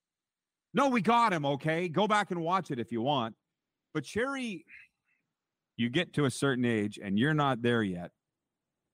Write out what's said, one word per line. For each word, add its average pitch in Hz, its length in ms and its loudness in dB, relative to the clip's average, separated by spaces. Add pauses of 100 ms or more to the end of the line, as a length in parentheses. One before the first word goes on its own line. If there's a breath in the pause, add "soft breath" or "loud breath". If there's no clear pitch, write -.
(720)
No, 269 160 4
we 240 120 2
got 226 320 4
him, 151 120 -2
okay? 160 420 -2
Go 180 200 2
back 208 240 2
and 175 100 -4
watch 170 300 -2
it 123 80 -4
if 113 120 -6
you 113 100 -2
want. 123 340 0 (580)
But 151 120 -4
Cherry, 247 600 -6 (1120 loud breath)
you 117 120 0
get 170 240 -2
to 147 120 0
a 123 60 2
certain 127 340 0
age, 107 360 0
and 98 160 -2
you're 147 160 2
not 135 280 0
there 120 220 2
yet. 87 280 -6 (840)